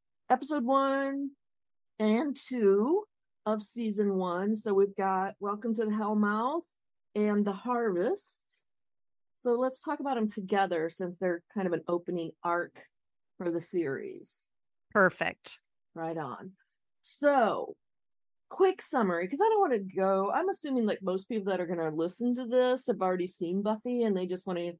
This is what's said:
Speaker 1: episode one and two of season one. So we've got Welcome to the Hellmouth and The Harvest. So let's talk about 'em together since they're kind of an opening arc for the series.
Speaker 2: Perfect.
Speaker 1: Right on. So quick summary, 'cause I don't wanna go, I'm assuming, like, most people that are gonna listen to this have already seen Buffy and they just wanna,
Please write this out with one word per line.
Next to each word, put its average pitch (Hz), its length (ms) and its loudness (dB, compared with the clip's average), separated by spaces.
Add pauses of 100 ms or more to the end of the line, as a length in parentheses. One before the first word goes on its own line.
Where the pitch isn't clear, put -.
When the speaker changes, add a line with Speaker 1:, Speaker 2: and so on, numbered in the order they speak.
(300)
Speaker 1:
episode 269 360 0
one 269 680 2 (680)
and 226 360 2
two 240 720 2 (400)
of 214 160 0
season 208 540 -2
one. 185 400 0
So 214 180 -2
we've 196 220 4
got 190 440 0
Welcome 208 360 -2
to 226 100 0
the 214 60 0
Hellmouth 214 720 2 (500)
and 208 320 2
The 196 80 0
Harvest. 233 880 -2 (960)
So 247 160 0
let's 262 260 -2
talk 294 200 -6
about 269 180 -4
'em 220 100 0
together 185 600 0
since 175 280 -8
they're 180 260 -2 (100)
kind 190 140 -2
of 175 60 -2
an 165 140 -2
opening 175 440 -4 (120)
arc 175 460 -4 (480)
for 175 140 -4
the 170 100 -2
series. - 840 -6 (460)
Speaker 2:
Perfect. - 680 0 (340)
Speaker 1:
Right 165 240 -6
on. 135 360 -8 (480)
So 240 760 2 (800)
quick 381 280 4
summary, 185 460 0
'cause 277 140 -2
I 440 80 4
don't 440 100 2
wanna 285 200 2
go, 190 520 0
I'm 330 180 0
assuming, 269 360 -2
like, 196 160 0
most 190 260 -2
people 208 240 -2
that 185 80 0
are 180 60 -2
gonna 165 240 -2
listen 180 460 -2
to 254 100 -6
this 254 420 2
have 196 140 0
already 185 260 0
seen 185 360 -4
Buffy 226 400 -2
and 214 120 2
they 180 120 -2
just 180 180 -6
wanna, 175 340 -4